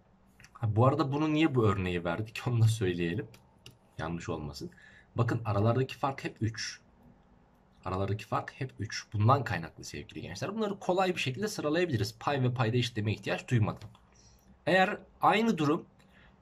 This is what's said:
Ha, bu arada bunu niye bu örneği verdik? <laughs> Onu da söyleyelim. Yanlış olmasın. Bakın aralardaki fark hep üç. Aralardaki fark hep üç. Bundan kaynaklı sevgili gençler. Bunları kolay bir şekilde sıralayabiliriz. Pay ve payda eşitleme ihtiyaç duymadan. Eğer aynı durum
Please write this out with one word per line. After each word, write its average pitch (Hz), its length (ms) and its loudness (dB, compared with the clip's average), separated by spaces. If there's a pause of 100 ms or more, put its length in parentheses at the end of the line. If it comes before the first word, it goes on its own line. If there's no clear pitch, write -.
(520)
Ha, 104 240 -2
bu 117 100 6
arada 143 260 2
bunu 151 200 0
niye 151 220 4
bu 113 120 4
örneği 90 380 0
verdik? 85 400 -4
<laughs> - 40 -2
Onu 117 140 4
da 113 60 8
söyleyelim. 87 600 0 (720)
Yanlış 82 300 -6
olmasın. 78 420 -8 (460)
Bakın 113 280 0
aralardaki 113 520 0
fark 135 280 -4
hep 147 160 -8
üç. - 400 -6 (1040)
Aralardaki 95 420 -4
fark - 340 -6
hep 131 180 -6
üç. - 340 -8
Bundan 107 320 4
kaynaklı 82 400 -6
sevgili - 360 -10
gençler. - 340 -8
Bunları 202 240 -4
kolay 185 360 0
bir 180 60 -4
şekilde 196 280 -4
sıralayabiliriz. 151 720 -2
Pay 143 220 0
ve 123 120 2
payda 120 220 0
eşitleme 110 360 0
ihtiyaç 170 360 -4
duymadan. 104 420 0 (760)
Eğer 185 320 4 (220)
aynı 202 380 4
durum 147 280 2 (560)